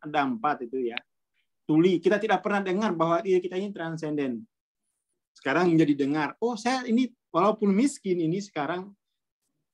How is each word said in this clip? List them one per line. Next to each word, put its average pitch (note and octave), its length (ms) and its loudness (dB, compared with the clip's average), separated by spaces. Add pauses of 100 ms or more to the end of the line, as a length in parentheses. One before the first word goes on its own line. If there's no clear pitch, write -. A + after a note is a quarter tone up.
ada D3 240 -2
empat B2+ 400 -2
itu B2 240 -4
ya. A#2+ 80 -8 (640)
Tuli, E3 400 4
kita G3+ 160 4
tidak G3+ 240 0
pernah G3+ 160 -2
dengar G3 320 -2
bahwa E3 320 0
diri F#3 160 2
kita F3+ 160 -6
ini G3 160 -6
transenden. D3+ 720 -6 (880)
Sekarang E3 400 0
menjadi D#3 240 4
dengar, C#3+ 480 -2
"Oh, A#3 160 -2
saya B3+ 240 -2
ini B3 240 2 (240)
walaupun G3+ 400 2
miskin F#3+ 480 0
ini E3+ 240 -2
sekarang, F3+ 480 -6 (840)